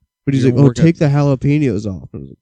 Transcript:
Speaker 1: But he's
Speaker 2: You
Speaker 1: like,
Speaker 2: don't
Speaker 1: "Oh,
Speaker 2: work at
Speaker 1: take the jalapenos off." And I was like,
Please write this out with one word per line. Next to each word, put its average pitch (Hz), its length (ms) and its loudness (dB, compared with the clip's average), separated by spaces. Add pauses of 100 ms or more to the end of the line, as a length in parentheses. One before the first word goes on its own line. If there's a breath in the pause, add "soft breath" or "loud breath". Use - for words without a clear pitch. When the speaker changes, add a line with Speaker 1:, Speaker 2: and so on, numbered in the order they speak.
(260)
Speaker 1:
But 143 80 -2
he's 131 100 0
Speaker 2:
You 131 60 2
Speaker 1:
like, 120 60 0
Speaker 2:
don't 131 80 4
Speaker 1:
"Oh, 143 40 6
Speaker 2:
work 123 120 0
at 156 40 2
Speaker 1:
take 170 140 2
the 165 80 0
jalapenos 139 800 0
off." 95 280 -10
And 95 60 -14
I - 40 -12
was 69 80 -18
like, - 100 -20